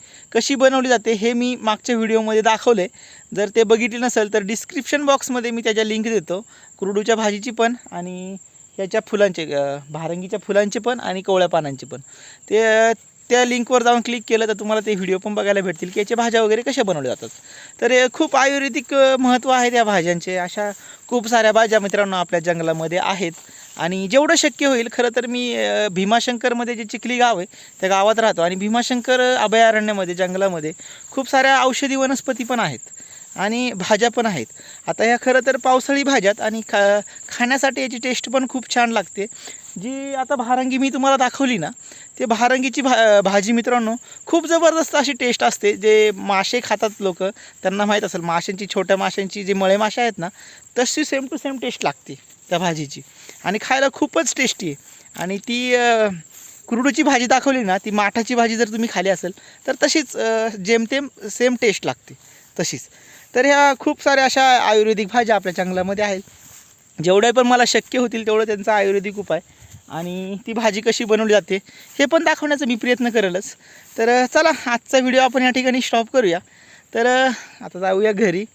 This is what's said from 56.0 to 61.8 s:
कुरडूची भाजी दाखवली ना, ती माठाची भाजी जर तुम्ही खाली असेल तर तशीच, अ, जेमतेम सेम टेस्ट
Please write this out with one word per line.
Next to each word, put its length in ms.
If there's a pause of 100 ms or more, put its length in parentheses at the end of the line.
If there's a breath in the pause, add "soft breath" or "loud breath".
कुरडूची 360
भाजी 220
दाखवली 380
ना, 140
ती 140
माठाची 440
भाजी 200
जर 120
तुम्ही 240
खाली 180
असेल 220 (360 loud breath)
तर 60 (100)
तशीच, 340
अ, 300 (180)
जेमतेम 420 (240)
सेम 300
टेस्ट 240